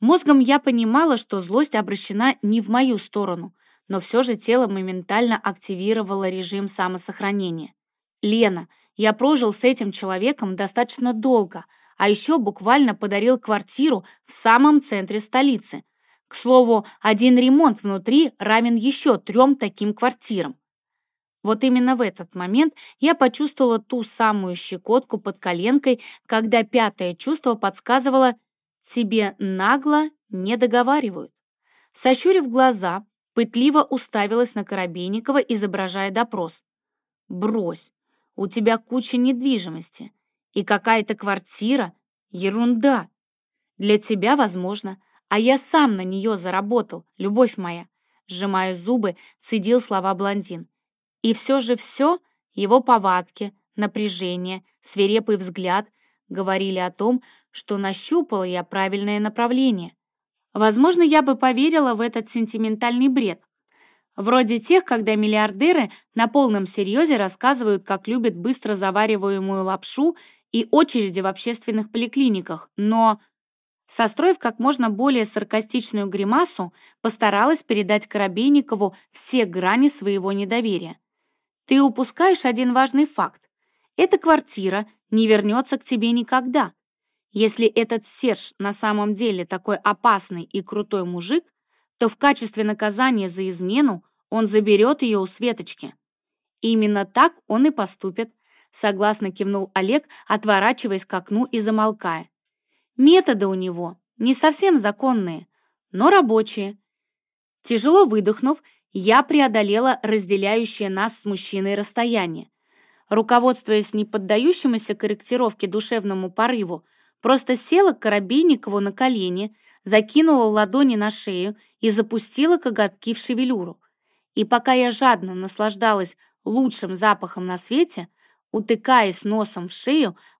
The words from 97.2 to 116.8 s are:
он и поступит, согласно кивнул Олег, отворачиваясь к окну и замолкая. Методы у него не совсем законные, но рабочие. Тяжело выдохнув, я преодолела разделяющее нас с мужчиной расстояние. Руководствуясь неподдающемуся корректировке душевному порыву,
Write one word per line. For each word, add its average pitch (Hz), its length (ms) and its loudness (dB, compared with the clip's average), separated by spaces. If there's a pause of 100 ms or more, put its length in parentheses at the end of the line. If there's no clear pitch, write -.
он 240 200 2
и 311 40 4
поступит, 220 640 -6 (380)
согласно 208 600 -2
кивнул 196 440 -6
Олег, 208 340 -2 (180)
отворачиваясь 214 800 0
к - 80 -20
окну 202 320 -2
и 240 160 -4
замолкая. 214 720 -2 (640)
Методы 262 500 6
у 190 80 -2
него 175 440 -6 (180)
не 247 180 0
совсем 311 440 4
законные, 208 720 -2 (420)
но 240 200 2
рабочие. 220 680 2 (840)
Тяжело 285 420 4
выдохнув, 220 580 0 (300)
я 214 300 4
преодолела 240 800 2
разделяющее 208 880 -2
нас 196 300 -4
с - 60 -12
мужчиной 196 500 -4
расстояние. 202 760 -4 (580)
Руководствуясь 226 840 -2
неподдающемуся 214 1040 -2
корректировке 214 720 -4
душевному 196 640 -6
порыву, 202 540 -4 (360)